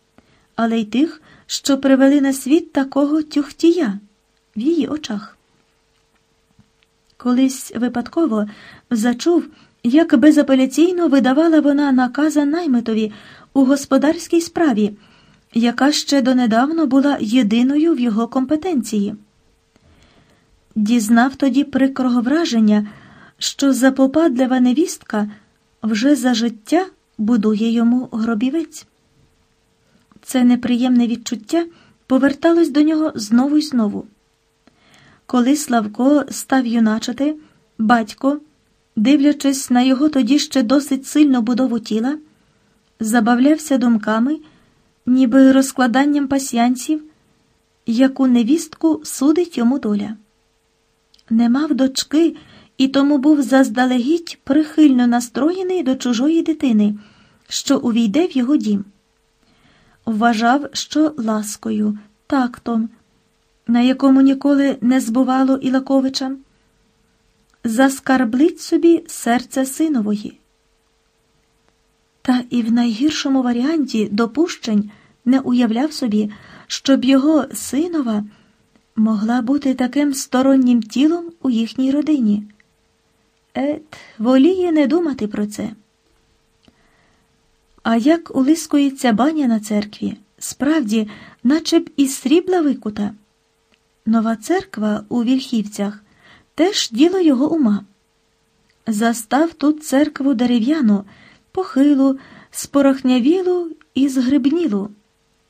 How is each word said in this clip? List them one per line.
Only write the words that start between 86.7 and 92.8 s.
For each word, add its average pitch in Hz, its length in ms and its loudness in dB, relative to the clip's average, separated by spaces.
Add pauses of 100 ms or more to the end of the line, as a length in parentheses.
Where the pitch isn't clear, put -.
А 226 140 0
як 311 400 0
улискується 269 760 0
баня 277 340 0
на 220 140 0
церкві, 208 560 -6 (220)
справді, 226 720 -2 (360)
наче 330 340 0
б 339 180 -2
із 269 200 0
срібла 349 440 0
викута. 208 520 -4 (920)